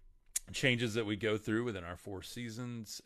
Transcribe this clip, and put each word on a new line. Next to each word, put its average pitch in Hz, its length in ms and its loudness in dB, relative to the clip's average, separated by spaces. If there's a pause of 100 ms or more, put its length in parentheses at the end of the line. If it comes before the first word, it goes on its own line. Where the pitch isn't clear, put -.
(520)
changes 120 420 4
that 113 120 2
we 107 80 2
go 107 240 4
through 110 240 2
within 101 220 -2
our 87 120 -6
four 92 260 -8
seasons 120 840 -8